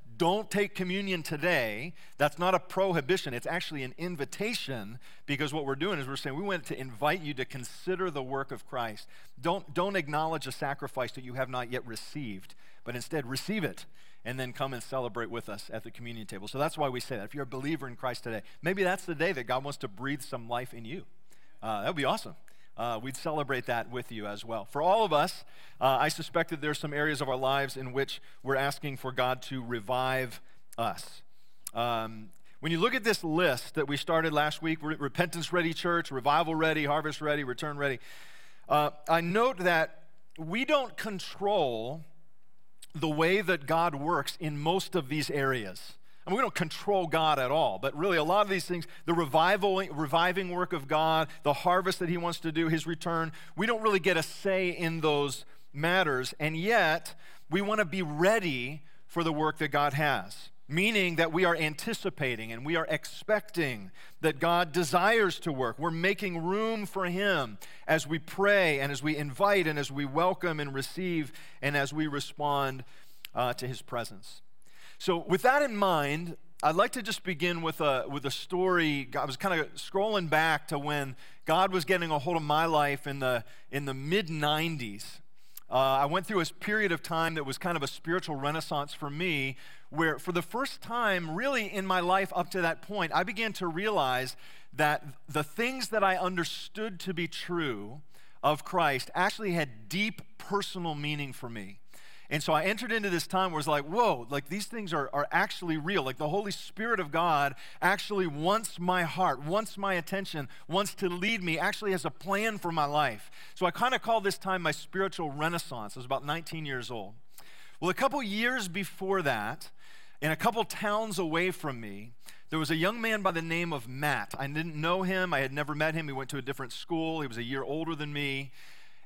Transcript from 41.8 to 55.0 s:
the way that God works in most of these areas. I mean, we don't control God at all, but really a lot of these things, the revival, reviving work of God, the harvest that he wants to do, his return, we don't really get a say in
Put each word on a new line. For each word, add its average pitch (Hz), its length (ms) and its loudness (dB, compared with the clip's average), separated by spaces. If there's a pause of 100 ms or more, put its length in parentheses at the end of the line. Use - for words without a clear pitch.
the 160 140 0
way 160 320 4
that 165 260 0
God 165 280 4
works 143 440 0
in 151 200 -4
most 170 360 0
of 147 140 0
these 147 220 0
areas. 131 640 0 (320)
I - 40 -4
mean, 196 80 2
we 269 40 2
don't 214 120 2
control 180 520 2
God 156 320 4
at 127 140 2
all, 135 260 4
but 131 180 -2
really 175 200 2
a 151 80 4
lot 180 160 6
of 202 80 4
these 196 160 0
things, 175 200 -4 (200)
the 170 100 2
revival, 175 600 4 (160)
reviving 170 560 2
work 180 240 -2
of 139 160 -2
God, 160 400 4 (160)
the 147 80 6
harvest 180 480 2
that 175 80 0
he 175 80 2
wants 170 240 -2
to 160 100 -2
do, 160 160 2
his 160 180 2
return, 165 460 -2 (240)
we 185 100 0
don't 226 160 2
really 208 200 6
get 175 160 6
a 160 80 4
say 190 460 0
in 165 320 0